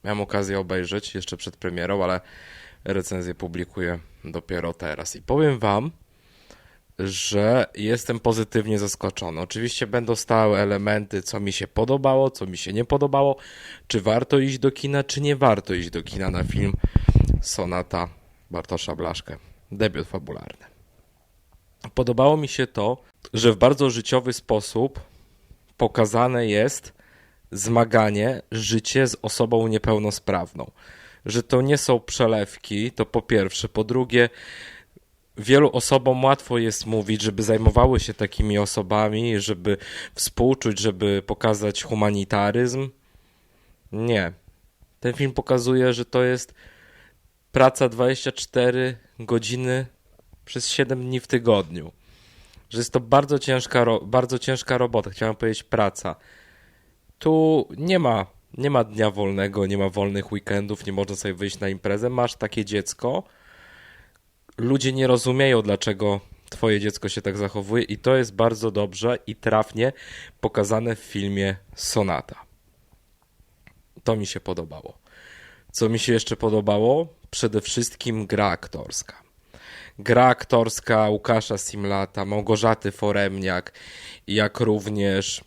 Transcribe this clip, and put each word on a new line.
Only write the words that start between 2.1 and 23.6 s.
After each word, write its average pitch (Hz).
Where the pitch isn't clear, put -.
recenzję 92
publikuję 87
dopiero 85
teraz. 78
I -
powiem 143
wam, 110
że 101
jestem 113
pozytywnie 110
zaskoczony. 95
Oczywiście 113
będą 117
stały 110
elementy, 101
co 107
mi 101
się -
podobało, 135
co -
mi 92
się -
nie 113
podobało, 139
czy 110
warto 117
iść 135
do 131
kina, 139
czy -
nie 143
warto 107
iść 85
do 82
kina 95
na 90
film 101
Sonata 90
Bartosza 85
Blaszkę. 82
Debiut 98
fabularny. -
Podobało 127
mi 151
się 131
to, 113
że 110
w 101
bardzo 131